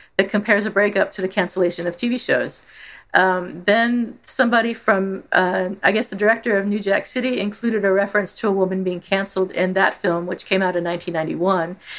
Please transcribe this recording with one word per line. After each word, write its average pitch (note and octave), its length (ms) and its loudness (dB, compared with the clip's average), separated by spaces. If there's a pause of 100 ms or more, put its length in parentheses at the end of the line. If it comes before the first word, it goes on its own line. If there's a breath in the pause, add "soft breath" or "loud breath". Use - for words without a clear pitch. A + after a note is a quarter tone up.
(160 loud breath)
that G3 120 2
compares G#3 380 2
a G#3+ 40 -2
breakup G3 420 2
to F#3+ 100 -4
the F#3 60 -2
cancellation F3 600 0
of E3+ 80 -6
T A#3+ 120 -2
V B3 80 0
shows. B2+ 460 -2 (500 loud breath)
Um, F3+ 520 0
then A#3 580 0
somebody A#3 500 2
from, G3 600 -2
uh, F#3 380 2 (120)
I - 80 2
guess G#3+ 200 0
the - 40 -6
director G#3+ 420 2
of G3 120 0
New G3+ 100 0
Jack G3 280 0
City B3+ 340 -2
included G#3 440 -2
a G3 60 4
reference G3 440 2
to - 120 -2
a G3+ 60 2
woman F#3+ 320 0
being F3+ 160 -2
canceled F#3+ 500 -2
in F#3 220 0
that F#3+ 220 2
film, F3 340 -2
which - 180 -6
came G3 160 2
out F3+ 140 0
in E3+ 80 0
nineteen E3+ 300 -4
ninety-one. E3+ 640 0 (220 loud breath)